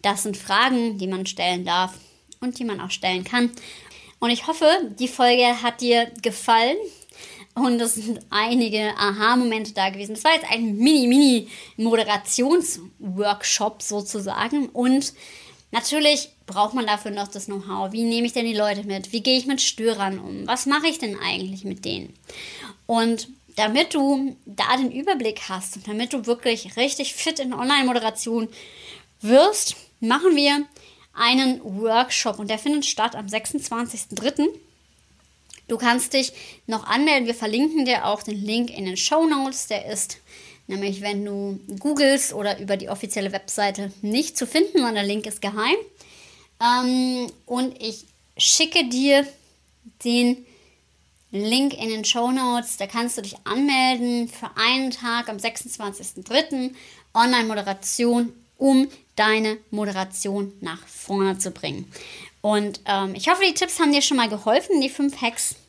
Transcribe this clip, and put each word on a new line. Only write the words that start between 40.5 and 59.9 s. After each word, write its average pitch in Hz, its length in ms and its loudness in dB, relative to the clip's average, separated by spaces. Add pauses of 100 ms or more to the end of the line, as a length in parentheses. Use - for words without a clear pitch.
nämlich, 196 340 -6
wenn 202 220 -4
du 202 360 -6 (200)
googelst 277 540 2
oder 202 260 -4
über 196 180 -2
die 190 120 -8
offizielle 196 420 -4
Webseite, 202 680 -4
nicht 240 360 -2
zu 247 100 -2
finden, 349 260 2
sondern 247 220 2
der 202 80 0
Link 208 220 -2
ist 208 160 -10
geheim. 214 340 0 (840)
Ähm, 254 720 2 (140)
und 254 360 -4
ich 220 240 -10 (300)
schicke 320 540 4
dir 277 380 4 (760)
den 240 420 2 (840)
Link 240 480 0
in 220 100 -6
den 220 160 -4
Shownotes. 240 720 0
Da 202 100 -6
kannst 233 300 -4
du 233 40 -8
dich 202 140 -12 (100)
anmelden 247 840 2
für - 260 -12
einen 254 360 2
Tag 240 380 -4
am 208 100 -8
sechsundzwanzigsten 202 840 -8
dritten. 262 520 -2 (380)
Online-Moderation, 233 1200 2 (240)
um 269 300 6 (280)
deine 220 420 2 (140)
Moderation 196 800 -4 (100)